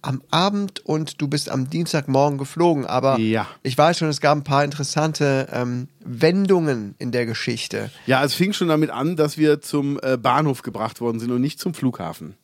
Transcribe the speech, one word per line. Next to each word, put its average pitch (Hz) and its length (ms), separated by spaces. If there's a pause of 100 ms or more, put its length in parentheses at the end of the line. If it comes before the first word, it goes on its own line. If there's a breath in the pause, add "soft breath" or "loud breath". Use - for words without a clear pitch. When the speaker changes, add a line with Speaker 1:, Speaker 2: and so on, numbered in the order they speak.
Speaker 1:
am 131 300
Abend 196 560
und 156 340
du 147 80
bist 143 220
am 131 180
Dienstagmorgen 143 680
geflogen. 151 480
Aber 131 320
Speaker 2:
Ja. 110 280 (160)
Speaker 1:
ich 127 140
weiß 160 220
schon, 160 100
es 143 140
gab 151 160
ein 143 60
paar 143 200
interessante, 143 880
ähm, 123 360 (120)
Wendungen 156 1000
in 127 140
der 123 140
Geschichte. 110 640 (160)
Speaker 2:
Ja, 131 180
es 143 100
fing 196 200
schon 175 140
damit 156 220
an, 151 260
dass 151 200
wir 151 240
zum, 143 420
äh, 131 140
Bahnhof 131 460
gebracht 110 400
worden 117 180
sind 120 100
und 123 120
nicht 147 180
zum 180 140
Flughafen. 87 680